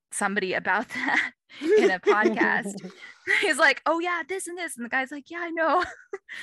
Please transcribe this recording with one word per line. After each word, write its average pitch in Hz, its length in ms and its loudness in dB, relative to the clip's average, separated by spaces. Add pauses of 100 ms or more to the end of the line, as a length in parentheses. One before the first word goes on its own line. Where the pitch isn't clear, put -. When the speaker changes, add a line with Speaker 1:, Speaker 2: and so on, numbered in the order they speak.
(120)
Speaker 1:
somebody 196 440 -2
about 190 340 -2
<laughs> - 60 -10
that 254 360 -2 (180)
Speaker 2:
<laughs> - 120 -18 (160)
Speaker 1:
in 403 140 6
a 381 80 0
podcast. - 760 2 (420)
Speaker 3:
<laughs> - 260 -2
Speaker 1:
He's 320 180 0
like, 285 260 4
"Oh 330 140 2
yeah, 349 280 -2
this 370 200 -6
and 349 100 -10
this," 339 200 -8
and 233 80 -8
the 233 40 -10
guy's 262 220 -2
like, 285 180 -12
"Yeah, 339 120 -8
I 339 100 -6
know." 330 380 2
<laughs> - 60 -16 (480)